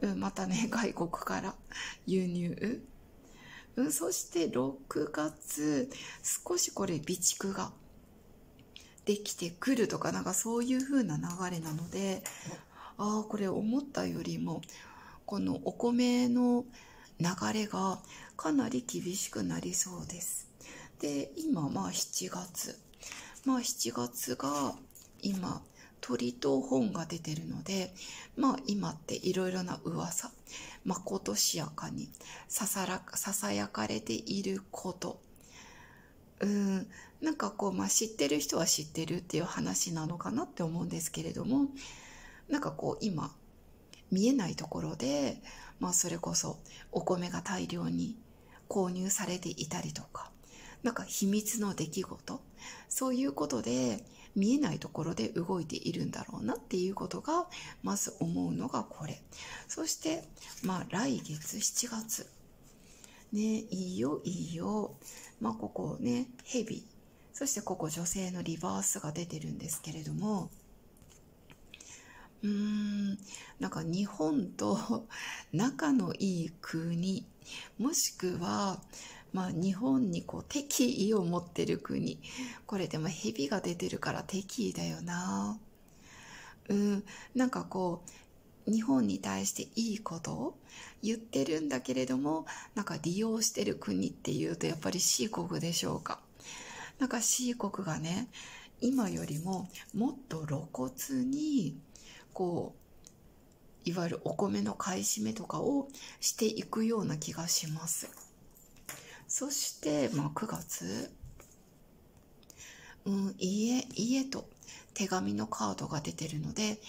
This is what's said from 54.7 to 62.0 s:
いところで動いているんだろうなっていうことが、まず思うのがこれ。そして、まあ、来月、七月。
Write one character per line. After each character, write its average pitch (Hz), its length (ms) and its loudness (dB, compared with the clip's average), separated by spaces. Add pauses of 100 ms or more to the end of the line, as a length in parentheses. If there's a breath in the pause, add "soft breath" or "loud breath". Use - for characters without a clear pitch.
い 151 80 0
と - 100 -8
こ 160 160 -2
ろ 185 100 0
で 220 140 0
動 170 300 0
い 160 60 -2
て - 100 -6
い - 160 -2
る 170 140 0
ん 170 60 -2
だ - 120 -4
ろ - 160 -8
う 214 60 -2
な - 80 2
っ 466 60 -4
て - 180 -2
い 185 120 2
う 196 60 -2
こ - 120 -4
と 180 120 -4
が、 339 280 2 (340 loud breath)
ま 196 140 0
ず - 240 -2
思 170 280 2
う 165 60 2
の 175 140 0
が 202 160 0
こ - 220 -10
れ。 151 160 -8 (460 loud breath)
そ - 200 -4
し - 80 0
て、 320 280 -2 (400 loud breath)
ま 185 180 2
あ、 - 80 -4
来 220 300 2
月、 156 400 -6
七 - 280 2
月。 226 420 -4 (1040 loud breath)